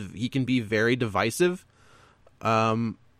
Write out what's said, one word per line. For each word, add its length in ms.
he 140
can 160
be 160
very 340
divisive. 720
Um, 560